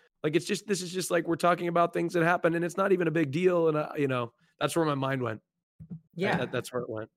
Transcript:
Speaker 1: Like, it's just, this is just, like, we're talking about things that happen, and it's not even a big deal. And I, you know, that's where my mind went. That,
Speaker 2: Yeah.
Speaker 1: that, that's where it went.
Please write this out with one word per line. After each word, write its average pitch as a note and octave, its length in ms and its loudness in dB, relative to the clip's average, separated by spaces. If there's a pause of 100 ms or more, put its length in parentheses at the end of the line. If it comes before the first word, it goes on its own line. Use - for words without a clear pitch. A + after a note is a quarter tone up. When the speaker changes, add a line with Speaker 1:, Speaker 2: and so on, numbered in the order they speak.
(240)
Speaker 1:
Like, D#3+ 120 0
it's E3 100 0
just, - 220 -4
this F#3 140 -2
is F3 100 -10
just, F#3 200 -4
like, F3 160 0
we're E3 80 0
talking F3 320 2
about E3+ 260 2
things E3+ 200 -2
that E3+ 100 2
happen, E3+ 320 2
and E3+ 100 0
it's E3+ 120 -6
not G3 140 2
even F3 160 4
a D#3+ 40 2
big D#3 200 0
deal. E3+ 360 4
And D#3 100 2
I, D3+ 200 -4
you C#3+ 100 2
know, B2 260 -2 (260)
that's D3 160 -2
where E3 100 4
my D3 100 2
mind C3+ 260 -2
went. A2+ 200 -4 (800)
That, - 0 -
Speaker 2:
Yeah. F#3+ 160 0
Speaker 1:
that, C3 140 -4
that's B2 220 -6
where B2 100 -4
it B2 60 -10
went. A2 280 -10